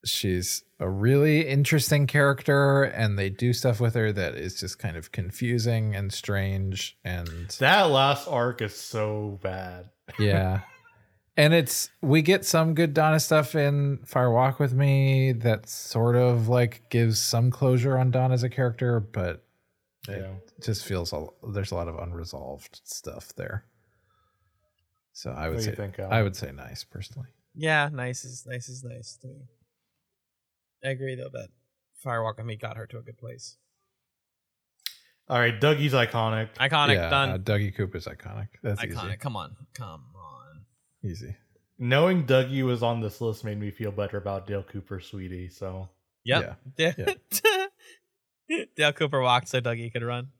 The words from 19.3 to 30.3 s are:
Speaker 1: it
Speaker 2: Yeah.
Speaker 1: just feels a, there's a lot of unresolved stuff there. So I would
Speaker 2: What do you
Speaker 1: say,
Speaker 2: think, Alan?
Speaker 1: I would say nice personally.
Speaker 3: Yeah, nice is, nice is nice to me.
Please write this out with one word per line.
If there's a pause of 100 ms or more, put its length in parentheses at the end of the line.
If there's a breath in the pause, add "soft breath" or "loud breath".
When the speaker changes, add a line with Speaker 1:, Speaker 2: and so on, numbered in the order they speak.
Speaker 1:
it
Speaker 2:
Yeah. (280)
Speaker 1:
just
feels
a, (220)
there's
a
lot
of
unresolved
stuff
there. (1500)
So
I
would
Speaker 2:
What
do
you
Speaker 1:
say,
Speaker 2:
think,
Alan?
Speaker 1:
I
would
say
nice
personally. (300)
Speaker 3:
Yeah,
nice
is,
nice
is
nice
to
me. (1400)